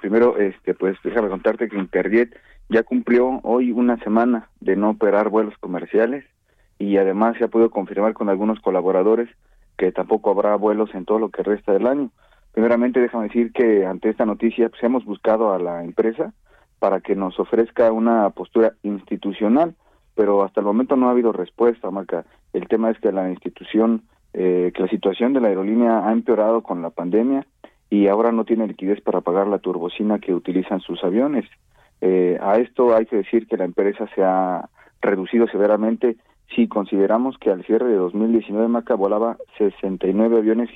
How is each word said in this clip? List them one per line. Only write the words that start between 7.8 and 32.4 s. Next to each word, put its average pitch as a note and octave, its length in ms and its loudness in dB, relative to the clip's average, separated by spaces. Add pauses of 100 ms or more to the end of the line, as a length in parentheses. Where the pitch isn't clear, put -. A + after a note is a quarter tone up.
con G#2 160 -4
algunos G#2+ 300 -2
colaboradores F#2+ 680 0 (480)
que F#2 140 0
tampoco G#2 400 -2
habrá G2+ 240 2
vuelos G#2+ 380 -2
en F#2 120 -10
todo G#2+ 140 0
lo A2 100 -2
que F#2+ 140 -6
resta G#2 280 -2
del G2 160 2
año. C3+ 240 -2 (420)
Primeramente, A#2+ 460 2
déjame A#2+ 280 0
decir A#2 240 0
que A2 340 4
ante F#2 240 -4
esta A2+ 160 -2
noticia, A2+ 440 0
pues, - 140 -20
hemos A#2+ 220 0
buscado A2 480 0
a F2+ 60 -2
la F2 240 -6
empresa A2+ 500 -4 (460)
para G2 220 0
que G2+ 140 -4
nos F#2+ 240 -4
ofrezca A2+ 520 2
una A2 400 2
postura A2 500 0
institucional, G#2 920 -2 (400)
pero G2+ 280 4
hasta G2 180 -2
el G2+ 40 -2
momento A#2+ 300 0
no B2+ 120 2
ha B2 40 2
habido A#2+ 200 2
respuesta, G#2+ 600 -2
Maca. F#2 340 -6 (280)
El F2+ 140 -4
tema A2+ 220 0
es G#2+ 100 -2
que G#2+ 120 0
la F#2+ 180 -2
institución, A2 760 -2 (300)
eh, F2+ 400 0
que - 80 -4
la F#2 80 -2
situación G#2+ 440 -2
de C3+ 60 0
la A2+ 100 2
aerolínea G#2+ 580 0
ha A2 40 2
empeorado A2+ 520 2
con F2 180 -8
la E2 80 -8
pandemia A2+ 560 -2 (460)
y G2+ 160 4
ahora A2 240 4
no A2+ 120 0
tiene A2 240 -2
liquidez G2+ 340 -4
para F#2+ 200 -2
pagar F#2+ 240 0
la G2 140 -2
turbocina F#2 580 -4
que G2 160 -4
utilizan F#2 480 -4
sus - 220 -10
aviones. A2+ 420 -2 (560)
Eh, F2+ 400 2